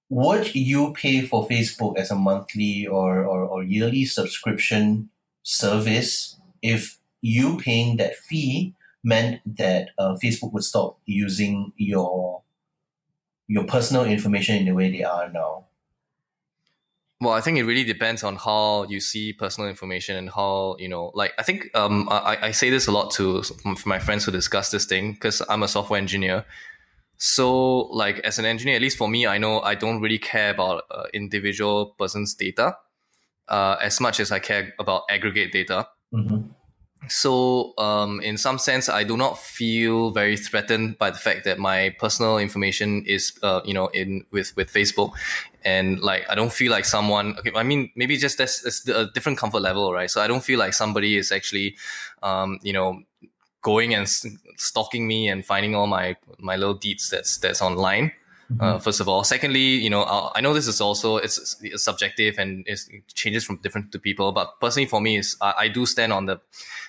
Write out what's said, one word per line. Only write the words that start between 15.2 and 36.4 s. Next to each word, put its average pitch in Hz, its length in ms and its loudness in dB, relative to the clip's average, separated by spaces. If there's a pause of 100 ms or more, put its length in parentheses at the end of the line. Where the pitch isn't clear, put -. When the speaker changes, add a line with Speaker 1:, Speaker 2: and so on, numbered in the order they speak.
Speaker 1:
now? 80 340 -6 (1500)
Speaker 2:
Well, 117 140 4
I 113 80 2
think 160 180 2
it 120 40 2
really 120 200 2
depends 110 400 -2
on 98 140 -4
how 107 480 0
you 98 140 -6
see 107 340 -4
personal 101 360 -6
information 92 460 -6
and 92 160 -8
how, 98 480 0
you 92 100 -8
know, 87 240 -6
like, 101 240 -2
I 110 60 -4
think, 190 320 -4
um, 104 340 2
I, 104 80 2
I, 107 300 0
I 113 60 -2
say 127 180 2
this 131 160 2
a 104 40 2
lot 104 200 2
to 95 300 0
s-, - 100 -6 (120)
m-, 98 220 -4
my 95 140 0
friends 104 260 0
who 104 60 0
discuss 95 400 0
this 101 140 0
thing, 101 320 -2
'cause - 300 -2
I'm 107 140 2
a 101 60 2
software 101 320 0
engineer. 95 440 0 (760)
So, 131 640 4 (120)
like, 101 280 0
as - 180 -2
an 110 60 0
engineer, 117 320 2
at 113 40 2
least 135 160 0
for 110 100 0
me, 117 200 2
I 101 100 2
know 107 240 2
I 101 140 0
don't 110 260 -2
really 110 160 2
care 104 320 0
about, 92 400 0
uh, - 140 -8 (100)
individual 104 840 0
person's 101 340 -2
data, 113 440 -2 (720)
uh, 98 320 2
as 104 220 0
much 117 180 0
as 104 120 0
I 95 80 0
care 101 400 -2
about 95 280 -2
aggregate 101 440 0
data. 95 360 -2 (240)
Speaker 1:
Mm-hmm. 107 360 -2 (600)